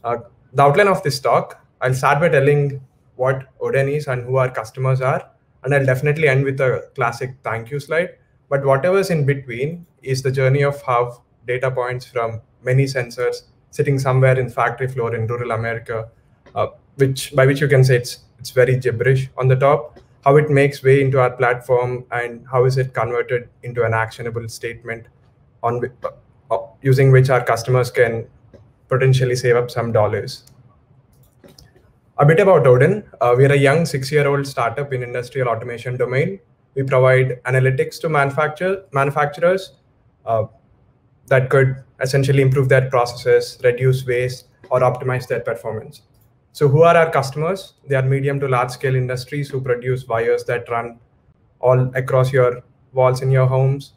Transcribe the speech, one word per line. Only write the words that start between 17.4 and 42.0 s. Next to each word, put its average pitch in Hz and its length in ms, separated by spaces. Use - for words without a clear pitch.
which 139 140
you 151 80
can 131 160
say 127 140
it's, - 220
it's - 120
very 123 260
gibberish 123 600
on 131 120
the 131 80
top, 143 420
how 139 140
it 151 120
makes 139 340
way 135 180
into 135 180
our 127 120
platform 123 800
and 120 380
how 127 140
is 131 140
it 127 160
converted 120 560
into 120 200
an 113 100
actionable 113 540
statement 117 600
on 120 180
whi-, - 280
uh, 113 100
using 135 300
which 131 180
our 123 140
customers 123 480
can 117 340
potentially 131 480
save 123 220
up 120 120
some 117 220
dollars. 107 540
A 147 80
bit 160 120
about 185 280
Odin. 151 360
Uh, 120 140
we 135 80
are 139 100
a 143 40
young 139 300
six-year-old 143 580
startup 131 480
in 127 80
industrial 123 460
automation 117 500
domain. 131 420
We 135 80
provide 131 600
analytics 131 560
to 165 60
manufacture-, 151 840
manufacturers, 147 800
uh, 113 220
that 131 240
could 131 340